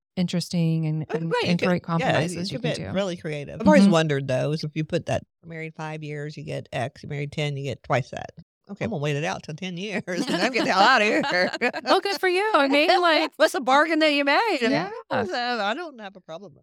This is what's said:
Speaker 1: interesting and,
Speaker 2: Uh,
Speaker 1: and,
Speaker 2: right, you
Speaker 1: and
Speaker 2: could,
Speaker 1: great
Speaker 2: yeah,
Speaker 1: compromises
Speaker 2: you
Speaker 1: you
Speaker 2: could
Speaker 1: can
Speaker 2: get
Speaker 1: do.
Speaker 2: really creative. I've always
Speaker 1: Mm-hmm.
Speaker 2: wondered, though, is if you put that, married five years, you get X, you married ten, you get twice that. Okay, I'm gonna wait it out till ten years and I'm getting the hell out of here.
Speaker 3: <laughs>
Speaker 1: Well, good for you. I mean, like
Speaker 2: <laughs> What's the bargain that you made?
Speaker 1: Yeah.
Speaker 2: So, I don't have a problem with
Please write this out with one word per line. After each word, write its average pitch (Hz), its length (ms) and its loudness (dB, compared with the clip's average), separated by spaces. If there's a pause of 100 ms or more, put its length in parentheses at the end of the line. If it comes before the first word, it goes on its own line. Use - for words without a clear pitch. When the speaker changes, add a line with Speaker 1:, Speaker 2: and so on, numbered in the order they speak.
(160)
Speaker 1:
interesting 165 720 0
and, 156 180 -2
Speaker 2:
Uh, - 120 -4
Speaker 1:
and, 165 140 -4
Speaker 2:
right, 480 140 0
you - 60 0
Speaker 1:
and 175 80 4
Speaker 2:
could, - 100 0
Speaker 1:
great 180 140 2
Speaker 2:
yeah, - 40 -18
Speaker 1:
compromises 170 640 0
Speaker 2:
you - 60 -6
Speaker 1:
you - 40 -8
Speaker 2:
could 233 140 -2
Speaker 1:
can - 100 -6
Speaker 2:
get 95 60 -8
Speaker 1:
do. - 40 -6
Speaker 2:
really 185 220 -2
creative. 147 440 -8
I've 226 60 -2
always - 180 6
Speaker 1:
Mm-hmm. 190 80 6
Speaker 2:
wondered, 147 360 2
though, 135 240 0
is 156 120 -4
if 151 120 -8
you 156 80 -2
put - 220 -4
that, - 160 -2 (240)
married 160 280 -12
five 156 280 -10
years, 151 340 -10
you 147 80 -14
get 139 280 -8
X, 135 300 -6
you - 60 -14
married 143 240 -6
ten, 147 240 -2
you 139 80 -8
get 131 180 -6
twice 131 280 -2
that. 50 200 -10 (400)
Okay, 202 140 -8
I'm 233 80 -4
gonna 147 100 -4
wait 147 140 -2
it 147 80 -4
out 190 180 -6
till - 140 -14
ten 180 200 -10
years 190 300 -6
and 185 240 -4
I'm 254 220 0
getting - 140 0
the 254 60 2
hell 185 100 4
out 233 200 6
of 208 60 4
here. 196 420 0 (100)
Speaker 3:
<laughs> 240 240 -2
Speaker 1:
Well, 311 160 4
good 370 200 -4
for 381 80 0
you. 381 260 0
I 277 140 4
mean, 294 200 4 (140)
like 320 300 2
Speaker 2:
<laughs> - 40 -20
What's - 180 4
the 339 60 -2
bargain 294 380 4
that 311 140 4
you 285 120 2
made? 330 380 2
Speaker 1:
Yeah. 285 260 0 (220)
Speaker 2:
So, 349 240 -2
I 240 400 -2
don't 294 260 -10
have 196 160 -14
a 185 40 -20
problem 170 340 -16
with 127 80 -20